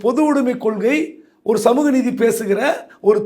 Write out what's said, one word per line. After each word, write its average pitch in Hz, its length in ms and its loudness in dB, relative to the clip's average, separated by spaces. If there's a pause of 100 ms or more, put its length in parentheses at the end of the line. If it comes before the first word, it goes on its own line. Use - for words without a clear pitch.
பொது 247 220 0
உடைமை 262 300 0
கொள்கை, 220 380 -2 (540)
ஒரு 214 160 0
சமூக 285 300 2
நீதி 240 160 0 (100)
பேசுகிற 220 380 0 (420)
ஒரு 214 240 4